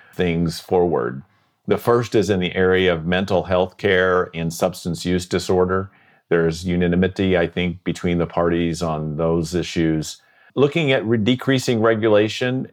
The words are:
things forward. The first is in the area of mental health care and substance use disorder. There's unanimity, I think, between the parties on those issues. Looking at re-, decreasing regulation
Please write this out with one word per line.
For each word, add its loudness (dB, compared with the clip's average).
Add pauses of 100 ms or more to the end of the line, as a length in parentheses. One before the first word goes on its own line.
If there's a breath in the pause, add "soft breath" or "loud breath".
(140 loud breath)
things -2
forward. 0 (460)
The 2
first 0
is 2
in 2
the -2
area 4
of -4
mental 0
health 0
care 2
and -4
substance -4
use 0
disorder. 0 (400 soft breath)
There's 0
unanimity, 0
I 2
think, -4
between -2
the 0
parties -2
on -4
those 0
issues. -2 (360 soft breath)
Looking 2
at 0
re-, 2
decreasing 0
regulation 2